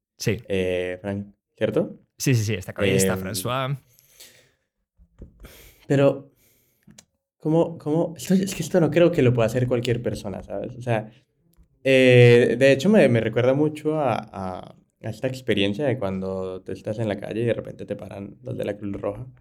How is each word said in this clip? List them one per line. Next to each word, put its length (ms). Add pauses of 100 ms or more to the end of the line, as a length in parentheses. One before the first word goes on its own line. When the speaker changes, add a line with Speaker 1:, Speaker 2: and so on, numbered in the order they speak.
(180)
Speaker 1:
Sí. 200 (100)
Speaker 2:
eh, 540
Frank, 260 (280)
¿cierto? 440 (180)
Speaker 1:
Sí, 160
sí, 100
sí, 120
está 180
Caviedes, 300
está 100
Speaker 2:
Em, 80
Speaker 1:
François. 560 (2000)
Speaker 2:
pero, 440 (1040)
¿cómo, 400
cómo? 400
Esto, 160
es 220
que 80
esto 160
no 120
creo 200
que 100
lo 120
pueda 140
hacer 200
cualquier 340
persona, 420
¿sabes? 340
O 40
sea, 300 (720)
eh, 760
de 120
hecho 180
me, 180
me 140
recuerda 320
mucho 460
a, 160
a, 600 (260)
a 80
esta 180
experiencia 580
de 120
cuando 640
tú 120
estás 260
en 80
la 120
calle 220
y 40
de 80
repente 320
te 100
paran 480
los 140
de 80
la 120
Cruz 220
Roja. 260 (160)